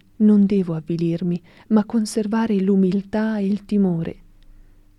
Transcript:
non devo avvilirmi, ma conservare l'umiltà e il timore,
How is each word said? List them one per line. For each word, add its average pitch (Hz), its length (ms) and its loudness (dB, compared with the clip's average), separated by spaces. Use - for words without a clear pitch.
non 208 280 6
devo 190 300 0
avvilirmi, 170 640 -4
ma 214 160 2
conservare 220 760 -2
l'umiltà 202 800 0
e 196 80 -2
il 202 180 -4
timore, 185 500 -2